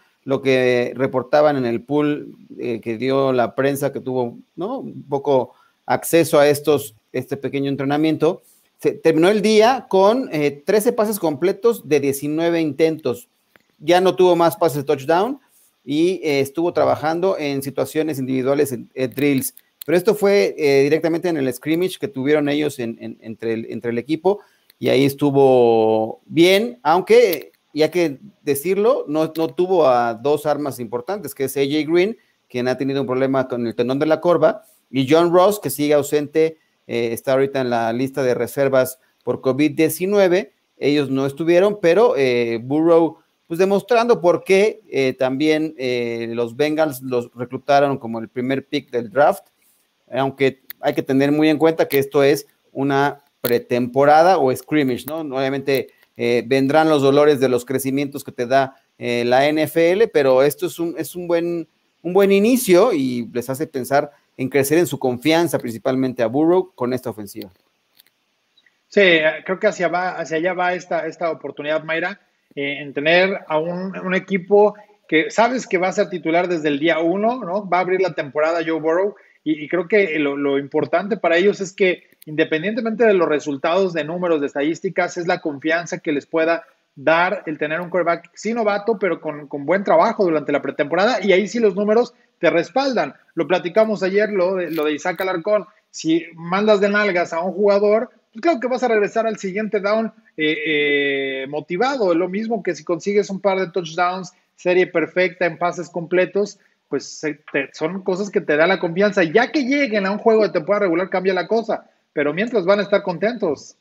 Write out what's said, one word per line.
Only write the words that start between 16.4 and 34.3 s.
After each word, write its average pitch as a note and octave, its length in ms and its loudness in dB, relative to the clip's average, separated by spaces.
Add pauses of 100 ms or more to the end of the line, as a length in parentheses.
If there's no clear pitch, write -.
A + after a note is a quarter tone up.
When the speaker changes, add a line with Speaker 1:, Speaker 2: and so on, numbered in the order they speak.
Speaker 1:
trabajando D#3+ 680 0
en C#3 240 -4
situaciones C#3 580 -4
individuales, C3 520 -2
en, A2+ 220 -10
en C3 180 -6
drills. C3+ 420 -2 (320)
Pero E3 120 0
esto G3 180 0
fue, G3+ 420 2
eh, C#3 260 2
directamente D#3+ 440 0
en E3+ 80 0
el C3 160 -2
scrimmage E3 480 -4
que C#3+ 80 -6
tuvieron C#3+ 400 0
ellos C#3+ 320 -2
en, A#2 220 -8
en, A2+ 180 -14
entre A2+ 340 -6
el, A2+ 160 -6
entre A#2 220 -6
el A#2 60 -4
equipo, D#3+ 420 -2 (400)
y B2 100 -2
ahí B2+ 140 4
estuvo B2 1200 4
bien, F#3+ 580 2
aunque, F3+ 680 4 (220)
y D3+ 80 0
hay D#3 80 4
que D#3+ 300 -2 (240)
decirlo, F#3+ 640 0
no, D#3 280 -2
no D#3+ 120 -2
tuvo F3+ 400 2
a A#2+ 260 2
dos C#3+ 320 -2
armas C#3+ 340 -4
importantes, B2 540 -8
que C3+ 120 -4
es C3 120 -6
A C#3 40 0
J D3 300 -2
Green, F3+ 260 0 (300)
quien B2 200 -4
ha B2+ 100 -2
tenido C3+ 240 -2
un B2 60 -4
problema C3 400 0
con A#2+ 180 -4
el A2+ 80 -4
tendón B2 240 -2
de D3+ 80 0
la D#3 160 0
corva, E3 420 2 (280)